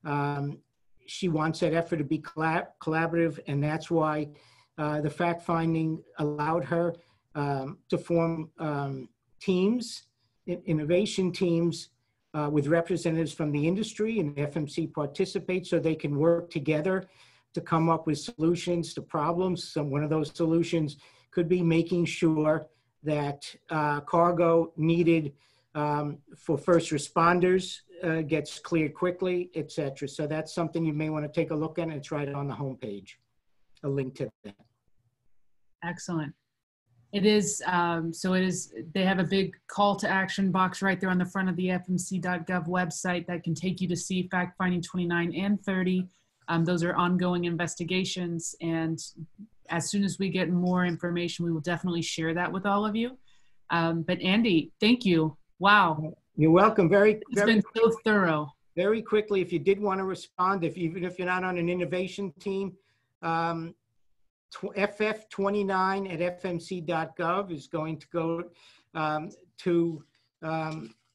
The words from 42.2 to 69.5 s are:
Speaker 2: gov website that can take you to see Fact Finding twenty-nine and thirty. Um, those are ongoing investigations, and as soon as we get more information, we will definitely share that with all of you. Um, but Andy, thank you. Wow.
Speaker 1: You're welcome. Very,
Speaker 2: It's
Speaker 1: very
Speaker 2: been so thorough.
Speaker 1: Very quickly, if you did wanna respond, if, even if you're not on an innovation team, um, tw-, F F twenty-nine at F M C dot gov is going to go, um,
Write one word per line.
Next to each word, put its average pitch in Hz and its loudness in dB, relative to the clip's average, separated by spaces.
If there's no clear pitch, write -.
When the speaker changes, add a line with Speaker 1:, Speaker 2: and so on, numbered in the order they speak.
Speaker 2:
gov 175 -2
website 180 -2
that 175 -6
can 170 -2
take 185 -4
you 185 -2
to 175 0
see 185 -4
Fact 180 -2
Finding 180 0
twenty-nine 170 -2
and 196 0
thirty. 185 0
Um, 165 2
those 170 0
are 175 0
ongoing 180 2
investigations, 170 -4
and 165 -2
as 165 -2
soon 202 0
as 185 -4
we 196 0
get 175 0
more 180 2
information, 175 -2
we 170 -2
will 160 -4
definitely 170 -2
share 165 -4
that 175 -2
with 190 -4
all 202 2
of 214 -2
you. 240 -2
Um, 165 2
but 180 -2
Andy, 185 4
thank 233 4
you. 160 4
Wow. 175 4
Speaker 1:
You're 156 8
welcome. 196 8
Very, 202 8
Speaker 2:
It's 214 -8
Speaker 1:
very 214 4
Speaker 2:
been 202 6
so 226 6
thorough. 170 2
Speaker 1:
Very 208 2
quickly, 208 0
if 180 -2
you 165 0
did 196 2
wanna 190 0
respond, 185 -2
if, 165 -2
even 170 -4
if 180 -6
you're 180 -2
not 185 0
on 185 -2
an 170 0
innovation 180 -4
team, 196 -4
um, 165 -2
tw-, - -8
F 202 -2
F 214 -2
twenty-nine 196 0
at 165 -6
F 180 -4
M 175 -4
C 180 -8
dot 160 -4
gov 185 -2
is 147 -10
going 160 -6
to - -20
go, 165 -2
um, 156 -2